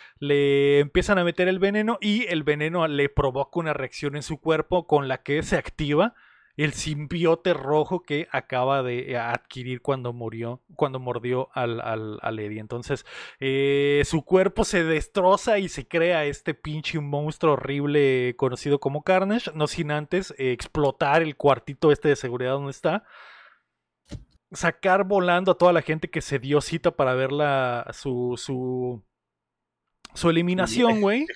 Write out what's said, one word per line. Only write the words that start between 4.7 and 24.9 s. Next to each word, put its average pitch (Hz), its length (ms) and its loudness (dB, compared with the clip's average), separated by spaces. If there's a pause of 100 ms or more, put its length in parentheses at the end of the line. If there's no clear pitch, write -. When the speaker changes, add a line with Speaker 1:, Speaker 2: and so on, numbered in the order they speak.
Speaker 1:
con 139 200 4
la 131 140 -4
que 151 220 -2
se - 140 -2
activa 151 580 0 (420)
el 147 160 0
simbiote 165 800 0
rojo 151 500 0
que 151 300 -4
acaba 131 500 0
de, 127 300 -6
eh, 123 40 -4
adquirir 120 640 -6
cuando 127 300 -4
murió, 117 500 -8 (140)
cuando 131 240 -2
mordió 123 540 -4
al, 120 260 -4
al, 110 420 -8
al 110 160 -6
Eddie. 107 220 -8
Entonces, 120 460 -8 (340)
eh, 139 640 2
su 160 220 -2
cuerpo 185 400 2
se 175 180 0
destroza 185 760 2
y 185 100 -4
se - 180 -12
crea 165 380 0
este 143 280 -6
pinche 151 460 -8
monstruo 147 540 0
horrible 139 840 2
conocido 139 460 0
como 143 220 -2
Carnage, 196 520 2
no 151 120 0
sin 151 220 -4
antes, 151 480 -4
eh, 131 140 0
explotar 143 680 2
el 156 160 -4
cuartito 143 560 4
este 151 160 0
de 139 80 4
seguridad 123 340 -4
donde 139 200 -4
está, 165 340 -2 (1500)
sacar 185 520 2